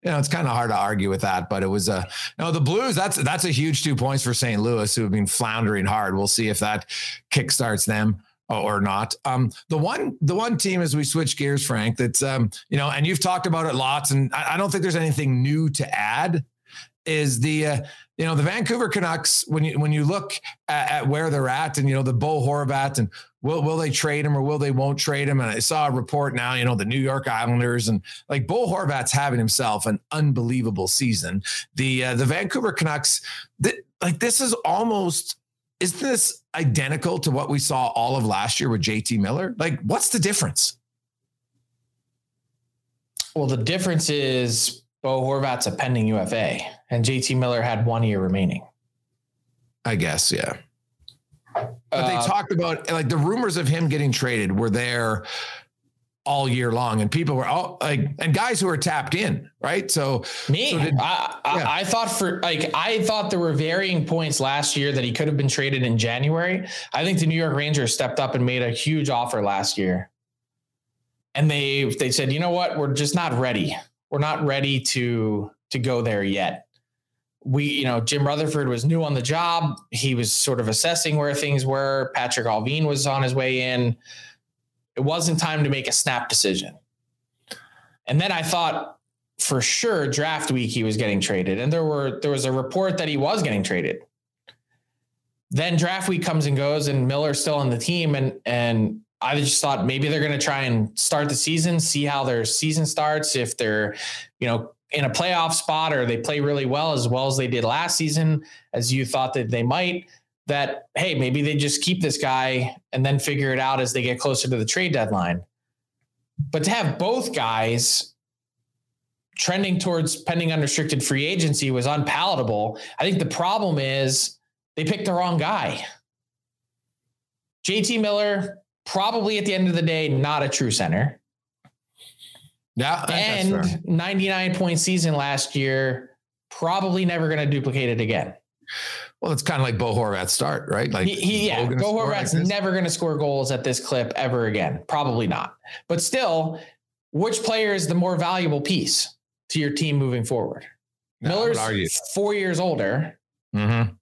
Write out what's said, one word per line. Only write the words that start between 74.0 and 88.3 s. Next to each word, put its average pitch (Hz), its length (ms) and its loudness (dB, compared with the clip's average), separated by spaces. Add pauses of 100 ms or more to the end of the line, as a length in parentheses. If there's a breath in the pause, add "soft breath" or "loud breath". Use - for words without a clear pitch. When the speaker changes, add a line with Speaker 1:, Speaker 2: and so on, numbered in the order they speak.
Speaker 2:
We're 143 100 -2
not 151 260 0
ready 139 340 2
to, 110 720 0 (200)
to 135 80 -4
go 123 220 0
there 107 220 0
yet." 95 440 -2 (760)
We, 139 220 0
you 143 180 0
know, 123 160 0
Jim 143 260 0
Rutherford 147 440 0
was 120 160 -2
new 165 180 2
on 147 100 -2
the 131 80 0
job. 160 560 0 (140)
He 127 240 0
was 117 160 0
sort 123 300 0
of 110 80 0
assessing 160 480 2
where 143 160 2
things 143 320 0
were. 135 500 0
Patrick 123 320 0
Allvin 120 380 0
was 143 220 0
on 135 160 0
his 127 120 0
way 127 380 0
in. 120 240 2 (960 loud breath)
It 123 60 -2
wasn't 160 380 0
time 156 240 0
to 139 80 2
make 135 160 -2
a - 40 -2
snap - 380 0
decision. 95 480 0 (1300 loud breath)
And 143 160 2
then 196 100 2